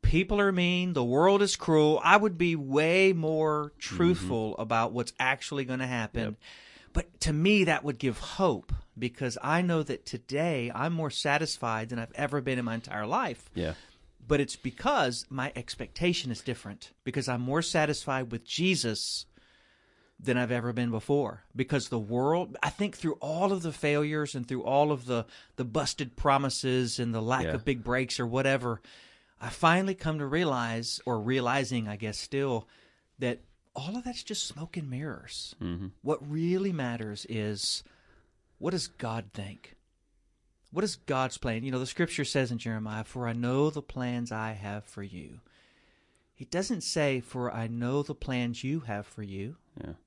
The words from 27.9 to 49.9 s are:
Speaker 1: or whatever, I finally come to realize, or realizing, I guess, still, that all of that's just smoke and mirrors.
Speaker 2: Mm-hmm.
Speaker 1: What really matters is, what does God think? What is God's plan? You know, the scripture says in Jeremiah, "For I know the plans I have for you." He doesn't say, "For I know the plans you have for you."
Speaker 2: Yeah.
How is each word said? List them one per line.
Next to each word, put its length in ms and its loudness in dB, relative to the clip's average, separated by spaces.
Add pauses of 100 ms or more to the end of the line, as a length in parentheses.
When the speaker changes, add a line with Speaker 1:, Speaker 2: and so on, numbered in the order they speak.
Speaker 1:
or 60 0
whatever, 540 0 (600)
I 80 -8
finally 480 4
come 240 -2
to 60 -4
realize, 760 0
or 160 0
realizing, 680 0
I 80 -6
guess, 200 -6
still, 520 -2 (500)
that 220 -2 (340)
all 220 -6
of 80 -8
that's 180 -8
just 240 -6
smoke 300 -10
and 120 -6
mirrors. 720 -10
Speaker 2:
Mm-hmm. 280 -4 (140)
Speaker 1:
What 280 -2
really 420 0
matters 560 -4
is, 540 -2 (760)
what 120 -2
does 160 -4
God 480 -6
think? 400 -12 (960)
What 140 0
is 120 -2
God's 400 -2
plan? 280 -2
You 60 -4
know, 80 0
the 80 -2
scripture 380 -2
says 260 0
in 60 -2
Jeremiah, 480 -4
"For 240 -6
I 60 -2
know 340 2
the 140 -4
plans 500 -4
I 200 -4
have 340 -8
for 160 -14
you." 380 -14 (920)
He 120 -16
doesn't 360 -2
say, 380 0
"For 320 -4
I 140 -4
know 360 0
the 120 -4
plans 500 -4
you 160 -2
have 260 -6
for 160 -12
you." 340 -8 (220)
Speaker 2:
Yeah. 140 -10 (140)